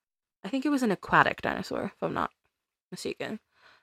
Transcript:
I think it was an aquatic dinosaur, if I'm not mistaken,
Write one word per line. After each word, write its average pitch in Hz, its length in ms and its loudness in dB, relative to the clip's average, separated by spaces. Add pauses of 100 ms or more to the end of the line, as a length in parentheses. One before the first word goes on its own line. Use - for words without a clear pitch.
(440)
I 196 60 -10
think 269 160 -2
it 311 40 2
was 277 140 2
an 220 80 4
aquatic - 500 4
dinosaur, - 540 -4
if - 80 -10
I'm 165 100 -4
not - 180 -2 (600)
mistaken, - 480 -8 (440)